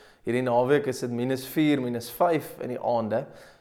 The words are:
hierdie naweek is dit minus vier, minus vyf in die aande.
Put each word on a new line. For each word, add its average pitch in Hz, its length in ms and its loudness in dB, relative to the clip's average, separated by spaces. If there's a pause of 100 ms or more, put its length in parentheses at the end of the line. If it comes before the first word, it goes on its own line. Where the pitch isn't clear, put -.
(280)
hierdie 120 160 2
naweek 127 480 4
is 123 140 -6
dit 120 100 -4
minus 131 320 -2
vier, 151 320 2
minus 120 320 -6
vyf 170 540 0
in 123 100 -6
die - 80 -8
aande. 117 400 0 (380)